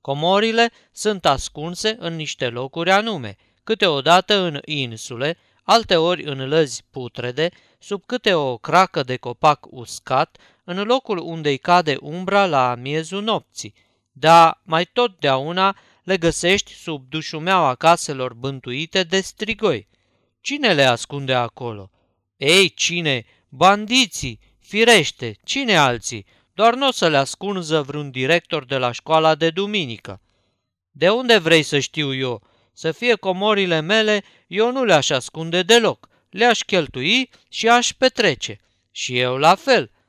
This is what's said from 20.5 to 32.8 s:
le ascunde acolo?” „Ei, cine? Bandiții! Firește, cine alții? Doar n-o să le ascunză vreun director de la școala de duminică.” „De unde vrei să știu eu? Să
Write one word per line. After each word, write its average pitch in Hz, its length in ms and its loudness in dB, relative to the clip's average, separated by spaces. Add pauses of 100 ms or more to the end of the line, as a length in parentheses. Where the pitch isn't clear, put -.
le 139 120 4
ascunde 131 500 -2
acolo?” 117 560 -6 (460)
„Ei, 170 380 2
cine? 156 500 -4 (240)
Bandiții! 196 920 0 (180)
Firește, 196 880 0
cine 247 320 -2
alții? 120 500 0 (260)
Doar 233 220 2
n-o 269 160 0
să 180 180 0
le 151 80 2
ascunză 160 640 -2
vreun 143 280 -10
director 139 540 -2
de 135 120 -6
la 123 160 -2
școala 160 420 2
de 165 160 0
duminică.” 160 720 -8 (680)
„De 156 200 0
unde 226 280 2
vrei 160 240 4
să 143 160 -4
știu 139 360 -4
eu? 131 340 -6 (240)
Să 160 200 -6